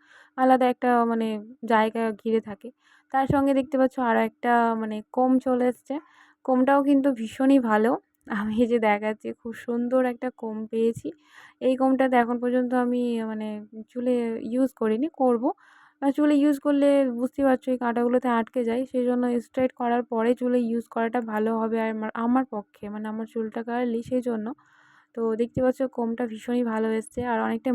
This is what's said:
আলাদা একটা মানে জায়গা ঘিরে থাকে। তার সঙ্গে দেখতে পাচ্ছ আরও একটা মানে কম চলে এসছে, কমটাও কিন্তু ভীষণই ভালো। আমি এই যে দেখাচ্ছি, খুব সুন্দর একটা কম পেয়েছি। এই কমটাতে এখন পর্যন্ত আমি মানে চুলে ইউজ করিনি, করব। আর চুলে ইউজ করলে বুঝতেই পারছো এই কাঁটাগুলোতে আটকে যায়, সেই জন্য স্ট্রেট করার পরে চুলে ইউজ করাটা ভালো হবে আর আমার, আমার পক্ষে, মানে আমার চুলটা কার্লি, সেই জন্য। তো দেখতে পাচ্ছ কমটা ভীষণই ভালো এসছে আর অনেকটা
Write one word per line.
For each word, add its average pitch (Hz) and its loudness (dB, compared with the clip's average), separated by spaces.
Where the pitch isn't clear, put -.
আলাদা 262 4
একটা 247 0
মানে 226 0
জায়গা 220 2
ঘিরে 220 -2
থাকে। 214 -16
তার 269 2
সঙ্গে 277 2
দেখতে 269 0
পাচ্ছ 262 2
আরও 226 2
একটা 226 0
মানে 220 -6
কম 254 2
চলে 247 0
এসছে, 254 -6
কমটাও 262 4
কিন্তু 277 4
ভীষণই 262 2
ভালো। 220 2
আমি 214 -4
এই 226 2
যে 233 2
দেখাচ্ছি, 214 0
খুব 233 -12
সুন্দর 240 -2
একটা 247 -4
কম 220 -8
পেয়েছি। 226 -2
এই 254 2
কমটাতে 262 2
এখন 240 2
পর্যন্ত 247 0
আমি 247 0
মানে 214 -8
চুলে 247 -2
ইউজ 247 -2
করিনি, 226 -2
করব। 247 0
আর 277 2
চুলে 294 2
ইউজ 285 4
করলে 285 2
বুঝতেই 247 -4
পারছো 262 2
এই 247 0
কাঁটাগুলোতে 240 0
আটকে 233 -2
যায়, 233 -2
সেই 254 -2
জন্য 247 0
স্ট্রেট 262 -2
করার 240 0
পরে 233 0
চুলে 247 0
ইউজ 233 -2
করাটা 226 -2
ভালো 220 -2
হবে 226 -2
আর 220 -2
আমার, 220 -6
আমার 240 2
পক্ষে, - -12
মানে 214 -10
আমার 220 -8
চুলটা 220 -6
কার্লি, 240 -2
সেই 254 -2
জন্য। 226 -4
তো 226 -8
দেখতে 233 -2
পাচ্ছ 254 2
কমটা 233 -4
ভীষণই 240 -4
ভালো 220 -2
এসছে 220 -6
আর 233 -2
অনেকটা 226 -2